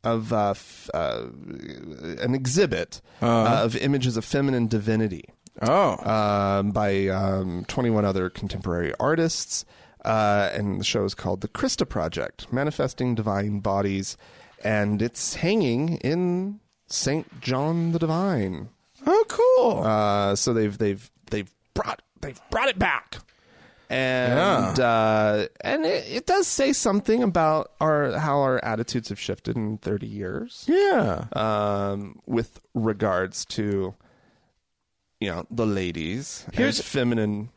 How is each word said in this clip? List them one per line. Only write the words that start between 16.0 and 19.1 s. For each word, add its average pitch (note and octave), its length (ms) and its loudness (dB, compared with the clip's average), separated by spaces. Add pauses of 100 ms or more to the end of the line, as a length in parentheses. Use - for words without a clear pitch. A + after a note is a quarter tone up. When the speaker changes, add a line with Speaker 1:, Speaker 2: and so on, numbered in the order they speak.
Speaker 1:
Saint - 540 -4
John D#3+ 500 0
the E3 80 0
Divine. D#3+ 680 0 (360)
Speaker 2:
Oh, G4 220 6